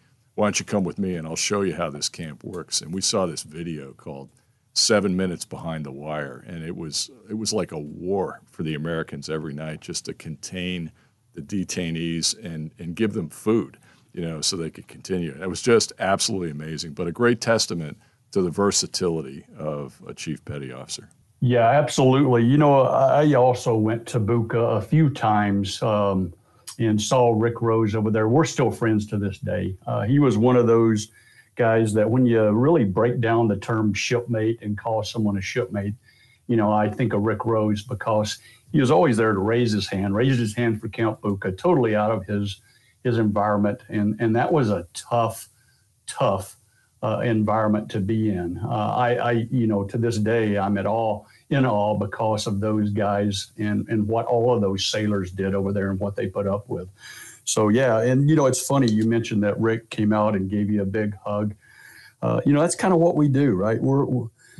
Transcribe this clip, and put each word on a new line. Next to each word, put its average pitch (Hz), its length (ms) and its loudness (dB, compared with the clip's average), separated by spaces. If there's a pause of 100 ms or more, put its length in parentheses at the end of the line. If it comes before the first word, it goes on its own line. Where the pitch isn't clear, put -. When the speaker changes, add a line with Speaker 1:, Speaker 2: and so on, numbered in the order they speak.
(360)
Speaker 1:
Why 107 100 2
don't 101 140 0
you 92 60 -6
come 101 200 0
with 80 120 -6
me 92 180 -4
and 80 120 -8
I'll 80 80 -8
show 101 280 -2
you 87 120 -2
how 82 140 -4
this 73 180 -8
camp 78 380 -12
works?" - 340 -8
And 80 140 -8
we 95 80 -4
saw 98 240 0
this 78 180 -8
video 78 480 -10
called 67 380 -16 (440)
Seven 98 440 2
Minutes 92 260 -2
Behind 80 420 -10
the 69 60 -12
Wire. 71 560 -10
And 82 160 -12
it 85 140 -10
was, - 340 -8 (180)
it 107 40 -8
was 110 180 -4
like 95 220 -2
a 80 60 -8
war 80 600 -4 (100)
for - 140 -10
the 78 100 -2
Americans 78 560 -6
every 78 240 -6
night 78 280 -10
just - 240 -10
to - 80 -10
contain 90 800 -8 (420)
the 85 80 -14
detainees 82 1000 -4
and, 80 380 -10
and 85 160 -10
give 110 160 0
them 98 160 -6
food, 107 500 -2 (360)
you 90 80 -10
know, 82 180 -6
so 73 160 -4
they 82 140 -6
could - 180 -18
continue. 85 540 -6
It 95 80 -6
was 85 120 -8
just 117 380 4
absolutely 92 520 -2
amazing, 76 420 -10
but 90 120 -6
a 85 60 -4
great 117 300 2
testament 92 560 -2 (340)
to 98 100 0
the 90 80 0
versatility 82 960 -2 (120)
of 73 500 -8
a - 60 -14
Chief - 320 -10
Petty 69 260 -10
Officer. - 380 -14 (340)
Speaker 2:
Yeah, 120 240 4
absolutely. 131 800 4
You 131 120 4
know, 143 240 6
I, 131 420 4
I 151 100 4
also 123 420 4
went 113 340 0
to 123 100 -2
Buca 113 580 0
a 104 40 0
few 151 280 4
times, 104 720 0
um, 101 520 0 (460)
and 107 220 2
saw 120 340 4
Rick 117 260 0
Rose 113 340 2
over 110 140 0
there. 110 180 2
We're 135 180 4
still 117 260 0
friends 110 360 0
to 104 100 -6
this 98 220 -4
day. 95 360 -4 (100)
Uh, 113 160 -4
he 123 180 2
was 127 180 4
one 123 180 4
of 120 120 4
those 113 420 4 (460)
guys 113 380 2
that 107 160 4
when 127 160 4
you 110 260 4
really 131 340 4
break 107 340 0
down 117 280 2
the 101 100 0
term 107 360 0
shipmate 113 680 -2
and 104 160 -6
call 110 260 -4
someone 104 340 -2
a 95 40 -4
shipmate, 104 540 -4 (520)
you 123 80 0
know, 107 160 4
I 107 180 2
think 107 240 -2
of 104 100 0
Rick 107 220 -2
Rose 107 380 0
because 107 560 -2 (320)
he 151 80 4
was 127 100 4
always 156 280 4
there 110 160 4
to 95 60 0
raise 113 320 2
his 104 160 -2
hand, 98 280 -2
raise 127 220 2
his 110 180 -2
hand 117 240 0
for 113 100 -8
Count 107 320 -2
Buca, 98 340 -4
totally 127 400 2
out 107 160 2
of 98 140 -4
his, 101 360 -4 (420)
his 117 140 0
environment. 104 720 2
And, 107 300 0
and 113 160 2
that 127 160 2
was 139 180 2
a 90 240 -2
tough, - 560 -2 (580)
tough, 98 500 -2 (460)
uh, 110 200 -2
environment 107 640 0
to 113 100 -4
be 110 300 0
in. 87 340 -4
Uh, - 60 -6
I, 113 460 0
I, 120 160 0 (180)
you 123 160 0
know, 104 200 0
to 101 120 -6
this 113 220 0
day, 107 380 2
I'm 101 200 0
at 98 80 -4
all, 107 400 -2 (240)
in 139 160 2
awe 104 320 0
because 110 500 -2
of 101 120 -2
those 107 320 0
guys 101 640 -2
and, 104 320 -2
and 107 180 0
what 113 200 -2
all 120 260 2
of 110 80 2
those 98 240 -2
sailors 104 460 -2
did 95 240 -2
over 98 180 -2
there 98 160 -2
and 95 100 -4
what 101 160 -4
they 104 120 -4
put 101 200 -4
up 101 220 -4
with. 90 180 -8 (560)
So, 107 260 2
yeah, 113 320 4
and, 127 280 4
you 160 60 6
know, 147 100 6
it's 127 200 0
funny, 135 240 2
you 107 160 2
mentioned 113 380 2
that 101 160 0
Rick 113 300 0
came 107 240 2
out 107 220 2
and 95 140 -2
gave 104 200 0
you 104 140 2
a - 20 0
big 104 300 -2 (100)
hug. 104 300 -2 (640)
Uh, 117 240 0
you 143 80 6
know, 143 80 4
that's 175 140 0
kinda 190 200 2
what 170 200 4
we 147 120 4
do, 135 280 2
right? 107 260 0
We're, 135 240 2
we're, 117 220 -2 (320)